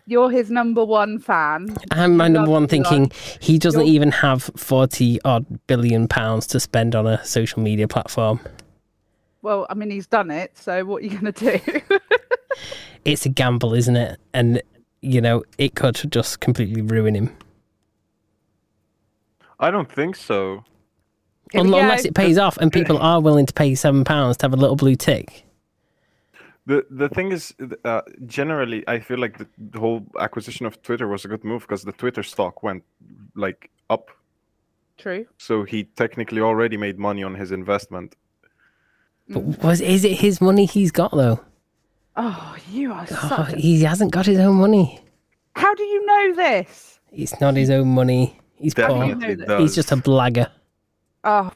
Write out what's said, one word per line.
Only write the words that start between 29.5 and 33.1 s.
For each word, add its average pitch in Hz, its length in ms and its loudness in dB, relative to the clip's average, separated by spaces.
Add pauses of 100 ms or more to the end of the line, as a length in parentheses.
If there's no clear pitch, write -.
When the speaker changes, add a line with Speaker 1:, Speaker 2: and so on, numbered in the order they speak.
Speaker 3:
the 110 220 -16
whole 113 260 -4 (140)
acquisition - 460 -8
of - 160 -12
Twitter 117 280 -6
was 101 160 -8
a - 20 -14
good 107 160 -12
move 110 240 -10
'cause 101 160 -8
the 98 80 -14
Twitter 120 320 -8
stock - 400 -8
went, 95 200 -8 (520)